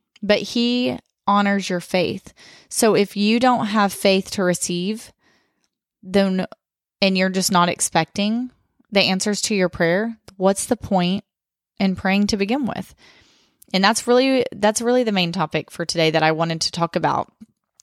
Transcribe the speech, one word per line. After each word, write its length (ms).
But 160
he 580
honors 420
your 120
faith. 520
So 240
if 220
you 220
don't 280
have 260
faith 380
to 140
receive, 680
then, 440
and 160
you're 100
just 240
not 160
expecting 800
the 80
answers 420
to 120
your 140
prayer, 480
what's 300
the 100
point 480
in 160
praying 320
to 80
begin 280
with? 300
And 100
that's 220
really, 460
that's 280
really 240
the 80
main 200
topic 380
for 140
today 280
that 100
I 100
wanted 300
to 80
talk 260
about. 340